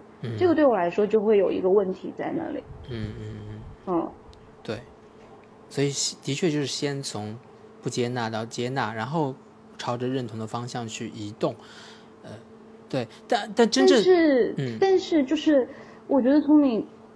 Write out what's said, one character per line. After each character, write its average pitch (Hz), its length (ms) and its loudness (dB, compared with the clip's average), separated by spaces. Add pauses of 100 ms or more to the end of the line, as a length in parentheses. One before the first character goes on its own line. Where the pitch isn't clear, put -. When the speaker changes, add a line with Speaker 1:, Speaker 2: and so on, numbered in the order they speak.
(220)
Speaker 1:
嗯。 - 160 -8
Speaker 2:
这 359 100 4
个 320 60 4
对 294 100 4
我 247 100 6
来 175 140 0
说 208 180 0
就 214 140 2
会 214 160 4
有 180 160 4
一 185 80 -2
个 180 80 0
问 190 240 4
题 185 240 -10
在 - 180 -6
那 - 140 -6
里。 - 160 -8 (240)
Speaker 1:
嗯， 110 320 -8
嗯， 107 160 -12 (140)
嗯。 107 100 -14 (280)
Speaker 2:
嗯。 170 240 -4 (500)
Speaker 1:
对。 110 160 -8 (920)
所 139 160 -2
以 143 60 0 (320)
的 139 120 -6
确 170 160 0
就 147 80 -2
是 139 80 -2
先 139 360 -6
从 107 340 -8 (460)
不 131 80 -6
接 120 180 -2
纳 120 220 -4
到 113 160 -6
接 120 240 -6
纳， 120 240 -4
然 117 120 -6
后 143 280 -2 (420)
朝 123 220 -6
着 123 100 -4
认 131 180 -4
同 110 120 -12
的 110 80 -8
方 120 200 -8
向 117 220 -8
去 110 220 -10
移 104 280 -12
动。 156 160 -2 (680)
呃， 110 80 -18 (580)
对， 123 180 -4 (220)
但， 226 260 -2
但 226 160 4
真 269 160 4
正， 277 100 8
Speaker 2:
但 208 60 6
是， 320 540 4
Speaker 1:
嗯。 143 240 -4
Speaker 2:
但 381 180 6
是 330 240 2
就 302 140 0
是 285 320 2 (380)
我 269 160 4
觉 262 100 4
得 302 80 6
从 294 220 6
你， 240 240 0 (300)